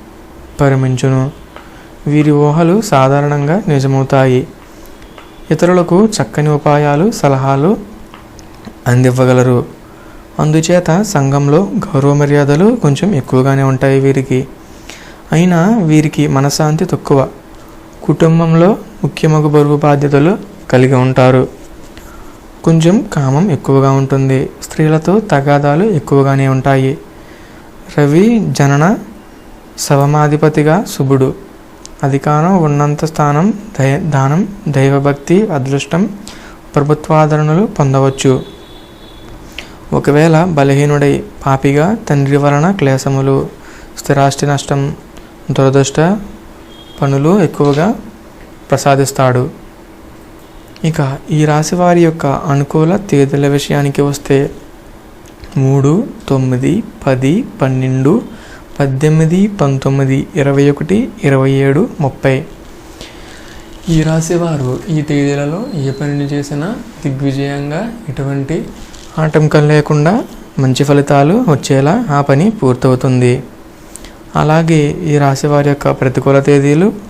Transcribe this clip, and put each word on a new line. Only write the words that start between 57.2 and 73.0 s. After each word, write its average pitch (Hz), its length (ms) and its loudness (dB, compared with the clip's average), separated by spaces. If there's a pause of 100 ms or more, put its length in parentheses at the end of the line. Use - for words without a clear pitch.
పన్నెండు, 131 600 0 (580)
పద్దెనిమిది, 156 640 2
పంతొమ్మిది, 139 800 -2 (100)
ఇరవై 139 340 2
ఒకటి, 180 380 -2 (160)
ఇరవై 135 260 2
ఏడు, 139 380 0 (120)
ముప్పై. 135 440 -2 (1400)
ఈ 160 140 2
రాశి 160 320 -2
వారు 143 540 -4
ఈ 156 140 -2
తేదీలలో 143 640 -2 (100)
ఏ 135 160 -4
పనిని 143 340 -4
చేసినా 143 500 -6 (280)
దిగ్విజయంగా 143 880 -4 (160)
ఎటువంటి 139 580 -6 (520)
ఆటంకం 156 500 2
లేకుండా 151 560 2 (340)
మంచి 135 260 0
ఫలితాలు 143 640 2
వచ్చేలా 147 640 0
ఆ 143 100 2
పని 143 300 2
పూర్తవుతుంది. 127 920 0 (960)